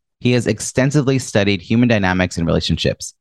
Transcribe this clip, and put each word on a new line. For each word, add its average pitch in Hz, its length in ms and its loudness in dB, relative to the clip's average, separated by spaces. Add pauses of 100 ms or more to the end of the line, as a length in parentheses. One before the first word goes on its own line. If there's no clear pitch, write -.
(200)
He 123 140 0
has 123 120 0
extensively 135 720 0
studied 101 420 0
human 117 300 0
dynamics 92 480 0
and 82 80 -2
relationships. 82 760 -2